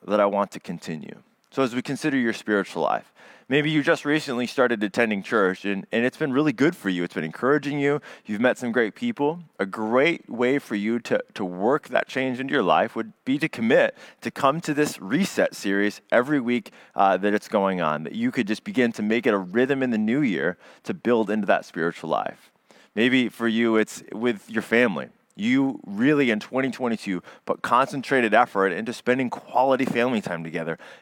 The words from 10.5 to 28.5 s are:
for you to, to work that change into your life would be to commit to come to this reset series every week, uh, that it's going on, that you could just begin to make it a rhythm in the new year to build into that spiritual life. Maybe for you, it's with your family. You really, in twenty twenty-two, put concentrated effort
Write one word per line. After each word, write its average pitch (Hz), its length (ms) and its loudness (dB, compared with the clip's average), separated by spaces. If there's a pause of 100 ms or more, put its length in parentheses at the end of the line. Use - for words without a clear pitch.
for - 160 -8
you 110 240 -2
to, - 240 -2 (100)
to 104 120 -6
work 98 420 -2
that - 200 -2
change 131 320 -4
into 135 140 -6
your 135 80 2
life 90 340 2
would 113 180 -8 (100)
be 135 160 -2
to 160 80 -2
commit 117 500 2 (240)
to 117 80 -6
come 143 320 0
to 151 120 -4
this 139 280 -2
reset 107 540 0
series 101 460 0 (100)
every 135 300 2
week, 117 300 -2 (220)
uh, 95 240 4
that 101 160 0
it's 104 140 -2
going 98 340 0
on, 78 220 -2
that 76 100 -10
you 117 180 -2
could 120 140 -2
just 104 200 -4
begin 117 260 2
to 113 100 -6
make 107 240 0
it 113 80 4
a 101 40 4
rhythm 123 440 0
in 127 80 0
the 113 80 0
new 113 240 0
year 87 360 0 (260)
to 110 100 -8
build 110 380 0
into 104 160 -2
that 98 180 2
spiritual 85 440 -4
life. - 420 -4 (420)
Maybe 123 360 2
for 117 180 -2
you, 113 300 2
it's - 340 0
with 110 380 -4
your 110 120 -4
family. 101 460 2 (320)
You 131 460 0
really, 127 460 2
in 107 80 0
twenty 131 320 -4
twenty-two, 110 500 -4 (240)
put - 160 -4
concentrated 127 720 2
effort 101 360 4